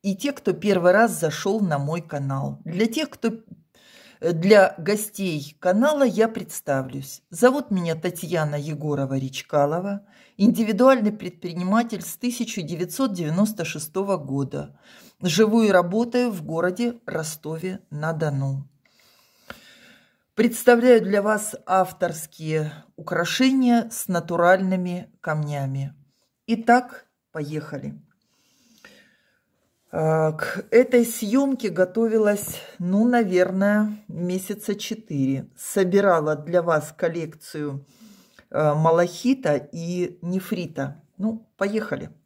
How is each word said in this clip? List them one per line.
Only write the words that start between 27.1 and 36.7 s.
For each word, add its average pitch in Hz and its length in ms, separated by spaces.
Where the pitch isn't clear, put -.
поехали. 147 680
А, 160 440
к - 360
этой 240 380
съемке 247 640
готовилась, 208 920
ну, 196 300
наверное, 208 880
месяца 185 680
четыре. 135 840
Собирала 180 760
для 170 260
вас 156 340